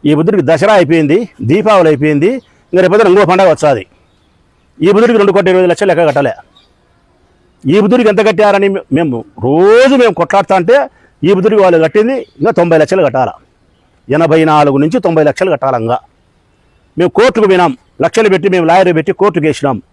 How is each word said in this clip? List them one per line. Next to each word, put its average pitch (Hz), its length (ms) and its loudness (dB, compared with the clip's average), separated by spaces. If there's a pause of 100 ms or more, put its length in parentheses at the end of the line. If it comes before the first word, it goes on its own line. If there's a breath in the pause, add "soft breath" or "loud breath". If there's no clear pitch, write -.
ఈ 147 80 0
బుద్ధుడికి 170 320 0
దసరా 165 280 0
అయిపోయింది, 165 560 0 (120)
దీపావళి 185 480 0
అయిపోయింది, 151 380 -2 (460 soft breath)
ఇంకా 180 80 2
రేపొద్దున 196 260 2
ఇంకో 190 180 4
పండగ 190 240 2
వచ్చాది. 139 360 -2 (960)
ఈ 160 40 -2
బుద్ధుడికి 220 320 2
రెండు 202 140 2
కోట్ల 190 160 0
ఇరవై 185 140 2
ఐదు 180 80 2
లక్షలు 185 180 -2
లెక్క 165 200 0
కట్టలే. 139 260 -2 (1300)
ఈ 180 120 2
బుద్ధుడికి 214 300 2
ఎంత 202 180 0
కట్టారని 202 420 0
మే-, 196 120 -6 (120)
మేము 139 320 -4 (180)
రోజు 208 520 2
మేము 240 180 2
కొట్లాడుతా 190 420 -2
అంటే, 220 340 0 (340 soft breath)
ఈ 185 100 2
బుద్ధుడికి 202 280 0
వాళ్ళు 180 160 2
కట్టింది 208 440 0
ఇంకా 196 300 -6
తొంభై 170 260 0
లక్షలు 165 260 0
కట్టాలా. 127 300 -2 (760)
ఎనభై 160 360 0
నాలుగు 147 320 2
నుంచి 165 220 0
తొంభై 165 240 -2
లక్షలు 170 280 -2
కట్టాలంగా. 123 480 -4 (1000)
మేము 165 120 0
కోర్టుకు 226 380 0
పోయినాం, 175 300 0 (240)
లక్షలు 208 280 0
పెట్టి 185 200 -2
మేము 180 160 0
లాయర్ 180 300 2
పెట్టి 160 160 -4
కోర్టుకు 175 340 -2
వేసినాం. 135 360 -4 (120)